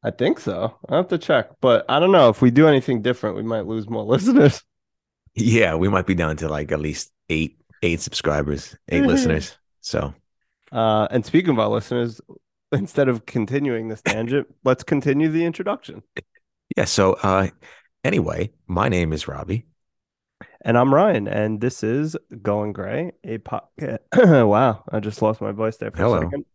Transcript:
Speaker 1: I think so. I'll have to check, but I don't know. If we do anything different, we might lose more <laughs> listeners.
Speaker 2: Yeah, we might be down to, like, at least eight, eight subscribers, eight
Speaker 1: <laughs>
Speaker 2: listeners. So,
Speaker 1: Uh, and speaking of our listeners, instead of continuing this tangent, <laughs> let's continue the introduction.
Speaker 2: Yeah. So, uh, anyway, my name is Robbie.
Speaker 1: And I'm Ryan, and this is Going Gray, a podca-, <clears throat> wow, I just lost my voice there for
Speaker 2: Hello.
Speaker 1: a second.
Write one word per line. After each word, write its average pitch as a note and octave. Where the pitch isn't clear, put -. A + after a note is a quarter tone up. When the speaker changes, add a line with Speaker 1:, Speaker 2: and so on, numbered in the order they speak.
Speaker 1:
I A#2+
think E3
so. G2+
I'll C#3+
have F#3
to F3
check, C3+
but B2
I C3
don't F3+
know. D3+
If G#2+
we B2+
do D3+
anything C3
different, A2
we G2+
might A2
lose G#2+
more A2
<laughs> A2
listeners. G3
Speaker 2:
Yeah, A2
we F2
might F#2+
be G2
down D#2+
to, D#2
like, D2+
at D2+
least D2+
eight, D#2+
eight E2
subscribers, D2
eight -
Speaker 1:
<laughs> C#4
Speaker 2:
listeners. D#2+
So, D2
Speaker 1:
Uh, A2
and A#2+
speaking E3+
of B2
our G#2+
listeners, A2+
instead C3+
of A#2
continuing A#2+
this G#2+
tangent, A#2
<laughs> -
let's C3
continue D3
the D#3+
introduction. E3+
Speaker 2:
Yeah. G#2
So, F#2+
uh, F#2+
anyway, A2
my F#2+
name F2
is D#2
Robbie. C#2+
Speaker 1:
And A#2
I'm C3+
Ryan, D3+
and G#2+
this A#2+
is D3
Going G#2
Gray, A2
a A2+
podca-, -
<clears throat> D#3+
wow, G#2+
I A2
just G#2
lost A2
my G#2
voice A2
there G#2+
for -
Speaker 2:
Hello. G#2
Speaker 1:
a D#2
second. G2+